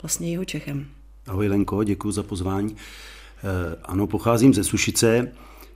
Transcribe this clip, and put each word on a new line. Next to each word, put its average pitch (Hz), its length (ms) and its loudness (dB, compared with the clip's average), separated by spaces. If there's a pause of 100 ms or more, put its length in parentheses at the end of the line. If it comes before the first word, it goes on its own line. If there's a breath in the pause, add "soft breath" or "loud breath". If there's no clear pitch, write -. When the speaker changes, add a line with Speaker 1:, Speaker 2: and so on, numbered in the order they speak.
Speaker 1:
vlastně 170 260 -4
Jihočechem? 151 580 -6 (400)
Speaker 2:
Ahoj, 104 220 0
Lenko, 98 360 2
děkuji 101 280 -2
za 98 100 -4
pozvání. 98 540 -4
Eh, - 1080 -8
ano, 95 220 0
pocházím 117 480 4
ze 98 100 2
Sušice, 117 680 2 (440 loud breath)